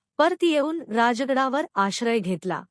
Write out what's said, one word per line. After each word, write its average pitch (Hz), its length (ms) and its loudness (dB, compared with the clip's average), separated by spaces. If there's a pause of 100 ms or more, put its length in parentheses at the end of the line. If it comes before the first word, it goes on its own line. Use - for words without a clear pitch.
(180)
परत 339 260 2
येऊन 311 360 2
राजगडावर 254 920 0
आश्रय 226 440 0
घेतला. 180 520 -4